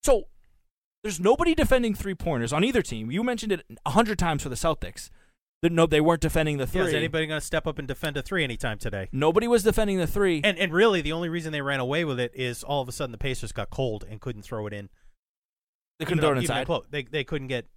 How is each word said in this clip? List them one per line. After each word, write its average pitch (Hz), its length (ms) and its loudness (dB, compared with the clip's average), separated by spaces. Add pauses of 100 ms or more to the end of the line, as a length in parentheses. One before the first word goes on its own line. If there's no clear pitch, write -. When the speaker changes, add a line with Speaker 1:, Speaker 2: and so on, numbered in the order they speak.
Speaker 1:
so 247 200 4 (800)
there's 190 160 -6
nobody 285 360 4
defending 240 400 4
three-pointers 147 580 -2
on 160 100 4
either 240 180 2
team. 113 300 -6
You 190 120 -2
mentioned 233 280 -2
it 180 140 -4 (200)
a 143 60 -2
hundred 208 280 2
times 160 240 0
for 143 60 -6
the 123 60 -6
Celtics. - 540 -4 (540)
That 170 80 4
no, 165 140 6
they 156 160 4
weren't 160 180 4
defending 151 380 0
the 131 160 -2
Speaker 2:
Yeah, 185 100 2
is 180 60 2
Speaker 1:
three. 151 80 0
Speaker 2:
anybody 160 280 -2
gonna 151 140 -4
step - 260 -4
up 156 140 -4
and 139 80 -10
defend 143 300 -6
a 135 40 -4
three 175 220 -2
anytime 117 340 -4
today? 101 360 -6
Speaker 1:
Nobody 165 340 4
was 233 160 4
defending 208 340 2
the 175 80 0
three. 180 380 2
Speaker 2:
And, 196 160 2
and 175 140 0
really, 196 260 4
the 151 140 -2
only 170 160 -4
reason 160 240 -6
they 147 80 -4
ran 139 180 -2
away 139 240 0
with 135 160 -2
it 120 160 -2
is 127 300 -6
all 139 160 -2
of 127 80 -6
a - 20 -10
sudden 127 220 -6
the 110 40 -14
Pacers 127 360 -4
got 104 160 -6
cold 113 400 -4
and 107 100 -12
couldn't 110 220 -10
throw 107 260 -8
it 101 60 -8
in. 101 160 -12 (1080)
Speaker 1:
They 156 60 -4
couldn't 160 140 0
Speaker 2:
Even - 20 2
Speaker 1:
throw 156 100 4
it 135 40 4
Speaker 2:
though, 127 60 0
even 117 160 -2
Speaker 1:
inside. 131 100 -4
Speaker 2:
though 160 220 -2
they, 143 140 -6
they 139 200 -6
couldn't 139 240 -8
get 123 180 -6 (120)